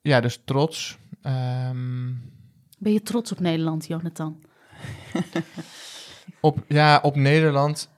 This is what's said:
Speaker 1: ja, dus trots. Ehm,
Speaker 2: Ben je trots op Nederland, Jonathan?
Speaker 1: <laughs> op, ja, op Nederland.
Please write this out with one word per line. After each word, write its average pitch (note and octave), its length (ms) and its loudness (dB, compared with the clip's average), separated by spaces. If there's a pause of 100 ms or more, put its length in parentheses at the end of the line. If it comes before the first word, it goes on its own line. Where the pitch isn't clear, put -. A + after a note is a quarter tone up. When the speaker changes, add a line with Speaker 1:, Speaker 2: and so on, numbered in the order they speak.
Speaker 1:
ja, C#3 200 4
dus A#2 240 -2
trots. - 520 -2 (240)
Ehm, B2+ 880 -4 (680)
Speaker 2:
Ben G#3 140 2
je G#3 80 4
trots A3+ 300 -4
op F3+ 80 -6
Nederland, D#3+ 480 0
Jonathan? D#3+ 560 -8 (720)
Speaker 1:
<laughs> - 1300 -10
op, - 280 2
ja, D3+ 340 6
op C#3+ 140 0
Nederland. D3 840 2